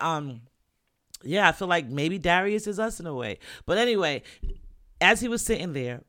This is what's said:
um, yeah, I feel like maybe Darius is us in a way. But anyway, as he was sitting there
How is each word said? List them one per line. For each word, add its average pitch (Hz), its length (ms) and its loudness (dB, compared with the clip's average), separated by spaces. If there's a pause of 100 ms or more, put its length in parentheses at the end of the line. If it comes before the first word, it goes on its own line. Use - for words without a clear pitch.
um, 147 400 -2 (840)
yeah, 180 280 4
I - 20 2
feel 185 160 -4
like 170 180 2
maybe 147 320 -2
Darius 196 480 2
is 208 140 -4
us 220 180 -2
in 170 80 -10
a 151 80 -6
way. 117 240 -6 (280)
But 170 100 2
anyway, 196 460 2 (760)
as 220 200 6
he 240 80 -2
was 233 160 -2
sitting 180 300 -2
there 123 340 -6